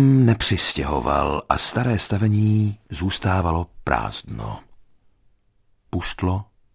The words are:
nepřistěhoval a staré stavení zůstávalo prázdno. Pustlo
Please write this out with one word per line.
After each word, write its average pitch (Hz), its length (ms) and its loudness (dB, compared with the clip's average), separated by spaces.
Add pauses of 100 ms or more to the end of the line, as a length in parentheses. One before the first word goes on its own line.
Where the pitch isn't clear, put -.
(260)
nepřistěhoval 71 1200 0
a 69 100 0
staré 120 400 -2
stavení 107 800 2 (120)
zůstávalo 90 800 -2 (140)
prázdno. 55 760 -4 (1300)
Pustlo 92 540 -4 (300)